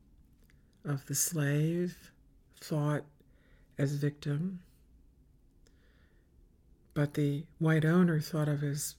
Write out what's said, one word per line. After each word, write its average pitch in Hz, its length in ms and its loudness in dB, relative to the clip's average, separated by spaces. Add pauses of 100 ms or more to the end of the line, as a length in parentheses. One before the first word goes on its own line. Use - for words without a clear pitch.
(840)
of 143 220 -6
the 143 80 -6
slave 160 960 0 (460)
thought 147 500 -2 (720)
as 143 160 0
victim, 147 680 -4 (2250)
but 147 220 -2
the 143 320 -2 (140)
white 160 240 4
owner 170 360 4
thought 151 280 -2
of 147 160 -2
as 147 340 -4